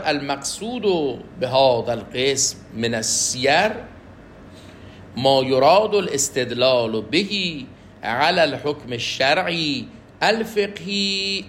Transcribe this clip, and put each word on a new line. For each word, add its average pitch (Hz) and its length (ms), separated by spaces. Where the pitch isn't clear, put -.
"المقصود 151 760
به 123 80
هذا 127 400
القسم 127 680
من 117 200
السیر 135 760
ما 135 280
یراد 151 500
الاستدلال 123 1040
به 156 260
علی 147 380
الحکم 143 520
الشرعی 147 960
الفقهی 196 1300